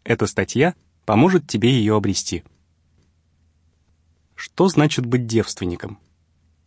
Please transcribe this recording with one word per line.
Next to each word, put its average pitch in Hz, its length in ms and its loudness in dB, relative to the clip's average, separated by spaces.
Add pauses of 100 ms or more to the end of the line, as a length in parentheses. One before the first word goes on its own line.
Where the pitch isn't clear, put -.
Эта 110 240 0
статья 127 480 0 (300)
поможет 160 420 4
тебе 117 320 2
её 107 180 2
обрести. 101 460 -4 (1900)
Что - 320 -2
значит 147 400 0
быть 120 220 -2
девственником? 101 720 -4 (680)